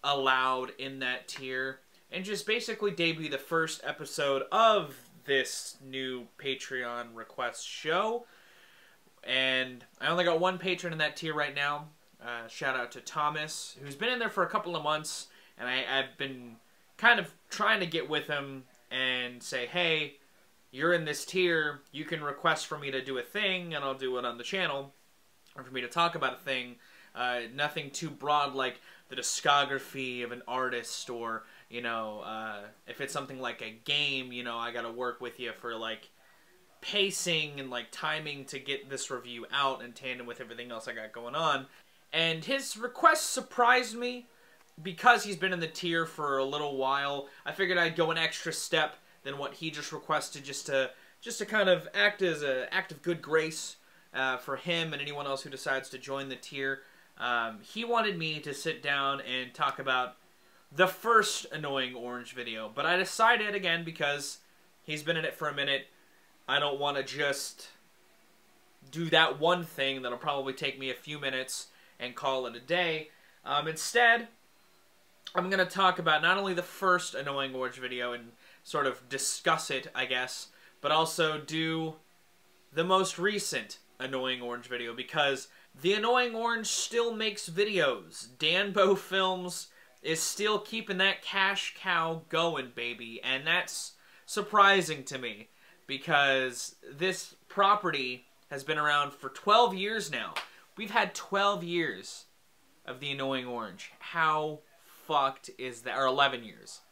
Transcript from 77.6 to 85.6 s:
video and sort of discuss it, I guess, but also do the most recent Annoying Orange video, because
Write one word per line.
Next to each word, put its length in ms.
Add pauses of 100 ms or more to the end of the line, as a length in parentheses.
video 360
and 180 (320)
sort 240
of 220
discuss 600
it, 240
I 120
guess, 420 (320)
but 120
also 460
do 600 (760)
the 120
most 340
recent 580 (220)
Annoying 420
Orange 240
video, 300
because 520 (320)